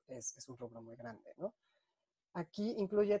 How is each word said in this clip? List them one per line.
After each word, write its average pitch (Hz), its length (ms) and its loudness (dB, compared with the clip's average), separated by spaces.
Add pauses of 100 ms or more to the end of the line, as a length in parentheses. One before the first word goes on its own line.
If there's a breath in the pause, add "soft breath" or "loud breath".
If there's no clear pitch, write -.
es, 123 280 -6
es - 140 -16
un 123 80 -10
rubro 117 240 -10
muy 113 160 -14
grande, 127 400 -12
¿no? - 180 -4 (800)
Aquí 202 440 -2
incluye 208 440 6